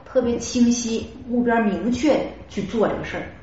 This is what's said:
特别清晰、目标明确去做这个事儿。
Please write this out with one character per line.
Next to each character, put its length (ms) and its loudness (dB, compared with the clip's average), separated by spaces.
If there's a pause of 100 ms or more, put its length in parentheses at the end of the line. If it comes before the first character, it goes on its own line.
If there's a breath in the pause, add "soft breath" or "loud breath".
特 160 0
别 160 2
清 340 4
晰、 380 -2 (180)
目 160 0
标 180 2
明 300 0
确 340 2 (240)
去 140 -6
做 240 0
这 80 -2
个 80 -6
事 140 -8
儿。 60 -8 (200)